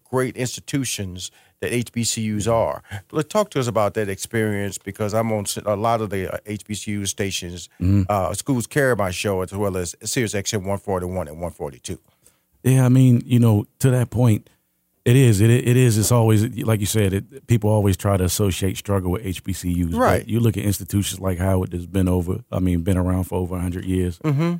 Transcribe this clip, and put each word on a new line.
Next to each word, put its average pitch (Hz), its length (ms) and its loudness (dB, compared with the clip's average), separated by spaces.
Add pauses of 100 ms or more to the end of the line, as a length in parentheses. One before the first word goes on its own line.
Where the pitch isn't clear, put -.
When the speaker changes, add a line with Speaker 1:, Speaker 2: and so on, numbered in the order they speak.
Speaker 1:
great 127 280 -2
institutions 104 920 -6 (300)
that - 140 -4
H 120 180 -4
B 117 140 -4
C 110 160 -4 (160)
Us 104 100 -2
are. 113 340 0 (280)
But 151 200 -4
talk 208 200 0
to 143 100 -4
us 120 80 -2
about 101 280 0
that 107 120 -2
experience, 101 680 -4
because 101 360 -6
I'm 113 200 0
on 104 100 -2
s-, - 220 -6
a 104 100 0
lot 113 240 0
of 110 100 -4
the, 95 240 -6
uh, - 120 -8
H 107 200 -10
B 107 80 -10
C 104 180 -8
U 101 140 -4
stations, 92 640 -6 (140)
Speaker 2:
Mm-hmm. 95 260 4
Speaker 1:
uh, 95 260 0
schools 123 320 -2
carry 131 300 2
my 95 160 -2
show, 92 300 -2
as 90 100 -6
well 98 240 -4
as 90 180 -6 (120)
Sirius 107 300 -2
X 98 180 -4
M 101 100 -4
one 98 160 -4
forty-one 90 480 -4
and 78 140 -14
one 85 100 -6
forty-two. 73 480 -10 (640)
Speaker 2:
Yeah, 131 220 4
I 123 40 4
mean, 127 360 6
you 123 140 4
know, 110 280 4 (120)
to 135 120 4
that 123 180 0
point, 113 400 2 (560)
it 120 100 6
is. 120 240 6
It, 110 100 6
it 120 280 4
is. 120 200 4
It's 107 140 2
always, 110 320 4 (220)
like 110 160 0
you 104 40 0
said, 101 280 0
it, - 340 -8
people 107 220 2
always 101 260 4
try 101 220 0
to 92 80 2
associate 95 500 -2
struggle 92 360 -2
with 90 140 -4
H 95 160 -6
B 95 120 -6
C 90 180 -4 (140)
Us. 82 60 -2
But 139 80 -4
Speaker 1:
Right. 233 280 2
Speaker 2:
you 113 140 0
look 113 160 2
at 98 80 -4
institutions 101 560 -2
like 92 160 -2
Howard 92 340 0
that's 87 140 -8
been 90 240 0
over, 90 420 -2
I 104 80 -4
mean, 90 220 0
been 92 160 0
around 90 260 0
for 87 120 -6
over 90 200 -4
a 90 60 -4
hundred 90 240 -6
years, 92 340 -2
Speaker 1:
Mm-hmm. 156 400 0